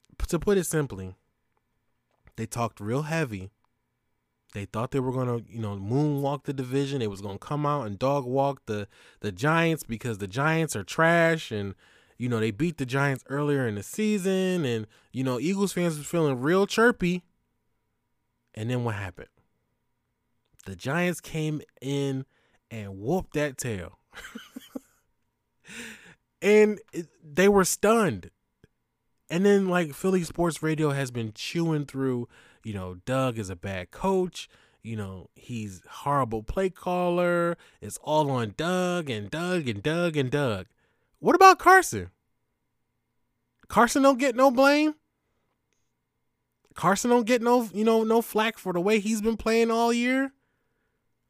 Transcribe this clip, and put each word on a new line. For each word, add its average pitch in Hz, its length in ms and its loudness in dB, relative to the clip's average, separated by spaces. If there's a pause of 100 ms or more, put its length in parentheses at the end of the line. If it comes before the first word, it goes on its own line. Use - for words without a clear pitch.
(180)
p-, - 100 -4
to 170 120 -2
put 202 180 2
it 175 80 0
simply, 98 500 -4 (1200)
they 110 100 -8
talked - 360 -6
real 120 220 -4
heavy. 131 480 -6 (1040)
They 101 120 -8
thought 113 260 -6
they 139 80 0
were 127 140 -2
gonna, 123 340 -2
you 117 120 -12
know, 101 180 -6
moonwalk 139 640 -2
the 143 100 -6
division. 135 460 -4
They 110 80 -2
was 98 140 -8
gonna 98 160 -10
come 147 280 -4
out 143 200 -2
and 101 140 -8
dog 135 260 0
walk 135 400 -2
the, 104 220 -6 (340)
the 101 100 -4
Giants 160 520 2
because 113 340 -6
the 98 100 -8
Giants 151 480 -2
are 101 80 -4
trash, 165 680 2
and, 101 240 -4 (420)
you 123 100 -4
know, 120 120 0
they 110 120 0
beat 147 260 -4
the 139 80 -4
Giants 135 440 -2
earlier 143 360 0
in 107 100 -2
the 98 80 -8
season, 190 800 -2
and, 113 220 -4 (260)
you 131 100 -4
know, 127 160 -2
Eagles 190 320 0
fans 175 260 -2
were 143 60 -12
feeling 147 380 0
real 185 240 2
chirpy. 185 580 2 (1300)
And 110 140 -6
then 123 140 -2
what 113 120 -2
happened? 98 340 -10 (1400)
The 95 100 -14
Giants 160 460 -4
came 156 400 -6 (200)
in 139 440 -4 (460)
and 98 280 -10
whooped 160 340 -4
that 147 240 -4
tail. 95 420 -8 (140)
<laughs> - 360 -18 (1900)
And 214 380 6 (140)
it, 165 140 -8 (160)
they 175 260 4
were 196 160 6
stunned. 202 640 2 (960)
And 175 160 0
then, 202 220 6
like, 175 260 0
Philly 185 300 0
sports 170 400 -2
radio 156 280 0
has 139 200 -4
been 113 220 -6
chewing 160 520 -2
through, 131 420 -4 (360)
you 110 100 -8
know, 92 220 -8 (100)
Doug 127 320 -2
is 98 120 -8
a 95 60 -8
bad 92 360 -10
coach. 185 580 -4 (320)
You 113 140 -10
know, 95 400 -10
he's 107 520 -12
horrible 131 540 -2
play 190 280 -4
caller. 175 880 -2 (240)
It's 101 200 -12
all 151 300 0
on 113 260 -2
Doug 175 520 -2
and 104 200 -6
Doug 175 380 -4
and 104 160 -6
Doug 165 320 0
and 131 160 0
Doug. 120 360 -2 (520)
What 226 160 4
about 381 240 10
Carson? 330 520 6 (1600)
Carson 233 340 4
don't 269 160 6
get 254 180 0
no 269 140 6
blame. 285 460 4 (1800)
Carson 196 380 2
don't 240 160 4
get 240 140 2
no, 240 320 2
you 208 100 -2
know, 226 200 4
no 226 180 4
flack 220 360 -2
for 185 140 -6
the 175 80 0
way 208 200 2
he's 214 220 -2
been 220 160 0
playing 226 320 2
all 233 220 2
year. 262 400 0 (1000)